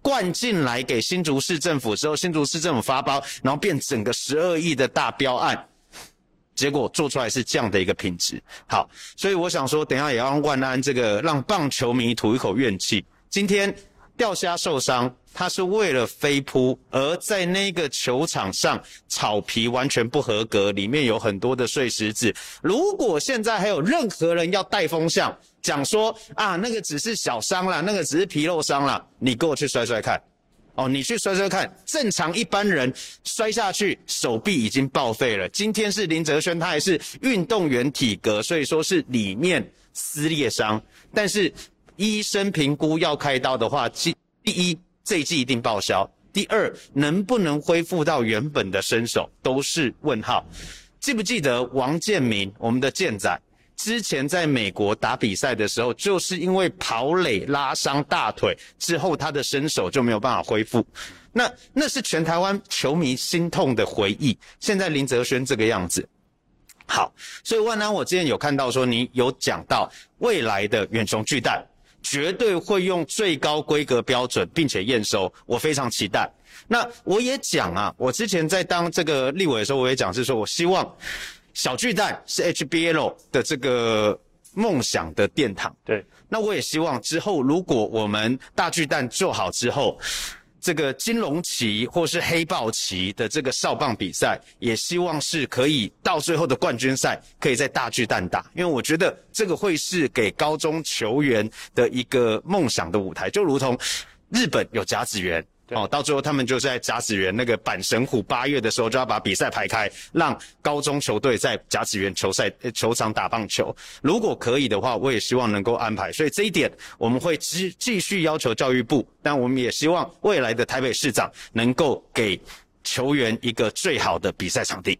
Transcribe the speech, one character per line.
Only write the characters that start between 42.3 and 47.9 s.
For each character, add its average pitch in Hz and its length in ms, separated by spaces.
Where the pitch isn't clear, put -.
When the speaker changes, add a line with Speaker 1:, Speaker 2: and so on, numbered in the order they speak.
Speaker 1:
评 147 240
估 156 240
要 160 160
开 139 240
刀 131 160
的 117 140
话， 135 220
第， - 260
第 - 80
一， 175 280
这 196 140
一 151 60
季 170 140
一 127 60
定 120 160
报 117 180
销。 98 320
第 196 140
二， 202 280
能 147 280
不 233 160
能 151 220
恢 170 220
复 165 200